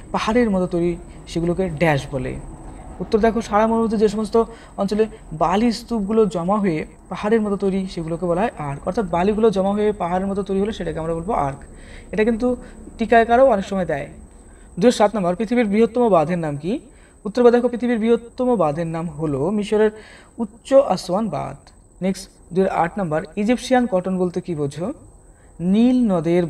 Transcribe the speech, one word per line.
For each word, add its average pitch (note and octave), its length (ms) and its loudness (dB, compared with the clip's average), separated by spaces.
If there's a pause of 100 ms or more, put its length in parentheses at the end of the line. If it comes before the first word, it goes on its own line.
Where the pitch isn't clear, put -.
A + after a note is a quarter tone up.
(120)
পাহাড়ের A3+ 380 2
মতো F#3 180 0
তৈরি, F3 240 0 (360)
সেগুলোকে E3+ 420 -2
ড্যাশ D3+ 320 2 (100)
বলে। B2+ 220 -6 (640)
উত্তর G3+ 200 0
দেখো, A3 220 2
সাহারা G#3+ 260 2
মরুভূমিতে A3+ 300 0
যে G#3+ 100 4
সমস্ত G#3 280 -2 (420)
অঞ্চলে G#3 300 0 (260)
বালি F3+ 380 2
স্তূপগুলো G#3+ 540 0
জমা F3+ 320 -2
হয়ে F3+ 280 0 (240)
পাহাড়ের G#3+ 320 0
মতো G3+ 140 -2
তৈরি, F#3+ 320 -2
সেগুলোকে E3+ 380 -6
বলা E3+ 160 0
হয় A#3 160 -2
আর্ক। C#3+ 300 -8
অর্থাৎ F#3+ 220 -2
বালিগুলো G3 400 2
জমা G3 220 0
হয়ে G#3 200 0
পাহাড়ের F#3+ 360 -2
মতো G3 160 -4
তৈরি F#3+ 180 -2
হলে G#3 120 -2
সেটাকে D#3+ 260 -6
আমরা D#3+ 140 -4
বলবো E3 200 -6
আর্ক। C#3 260 -2 (520)
এটা G3 120 0
কিন্তু A#3 240 0 (500)
টিকাকারও A#3 480 6
অনেক G3+ 200 4
সময় F#3+ 200 -2
দেয়। D3 220 -4 (720)
দুইয়ের A#3+ 120 6
সাত G#3+ 240 4
নম্বর, F3+ 200 0
পৃথিবীর A3+ 320 0
বৃহত্তম A3+ 420 4
বাঁধের F3 280 4
নাম D3+ 200 -4
কি? F#3 220 -4 (460)
উত্তর A#3+ 260 6
দেখো, A#3+ 160 4
পৃথিবীর A#3+ 320 -2
বৃহত্তম A#3 560 0
বাঁধের E3 320 0
নাম E3 220 -6
হলো D3 400 -2
মিশরের G#3+ 420 0 (460)
উচ্চ - 360 -6
আসওয়ান G#3+ 560 2
বাঁধ। C#3 280 -8 (440)
নেক্সট F#3+ 280 -4 (240)
দুইয়ের F#3+ 180 2
আট E3+ 280 0
নম্বর, D#3+ 240 -2 (120)
ইজিপশিয়ান A#3+ 560 2
কটন F#3 260 0
বলতে F3+ 240 -2
কি F3 140 -6
বোঝো? D3+ 380 -4 (680)
নীল A3 380 4 (100)
নদের F3 420 2